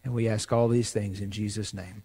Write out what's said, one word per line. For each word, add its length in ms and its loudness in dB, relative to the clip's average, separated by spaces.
And 100 -4
we 140 2
ask 260 0
all 140 6
these 240 2
things 280 -4
in 120 -6
Jesus' 420 -4
name. 320 -12